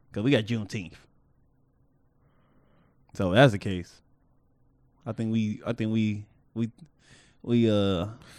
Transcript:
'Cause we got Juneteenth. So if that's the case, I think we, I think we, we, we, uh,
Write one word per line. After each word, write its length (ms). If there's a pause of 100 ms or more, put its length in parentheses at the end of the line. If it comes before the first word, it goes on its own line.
(120)
'Cause 120
we 80
got 140
Juneteenth. 480 (2250)
So 180
if 40
that's 180
the 60
case, 420 (1040)
I 80
think 180
we, 340
I 80
think 180
we, 340 (280)
we, 160 (720)
we, 280
uh, 380 (320)